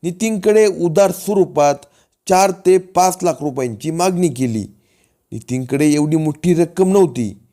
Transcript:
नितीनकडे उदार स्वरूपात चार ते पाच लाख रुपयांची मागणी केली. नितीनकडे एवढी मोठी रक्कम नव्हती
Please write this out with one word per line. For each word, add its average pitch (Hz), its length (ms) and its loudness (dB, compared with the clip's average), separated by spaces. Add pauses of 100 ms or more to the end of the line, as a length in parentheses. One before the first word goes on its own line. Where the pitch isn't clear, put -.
नितीनकडे 208 640 0
उदार 175 440 2
स्वरूपात 151 640 0 (540)
चार 190 220 4
ते 185 280 2
पाच 185 440 0
लाख 170 180 -2
रुपयांची 131 500 -6
मागणी 175 380 0
केली. 117 340 -4 (720)
नितीनकडे 131 600 -2
एवढी 151 240 0
मोठी 156 380 0
रक्कम 180 380 0
नव्हती 123 460 0 (140)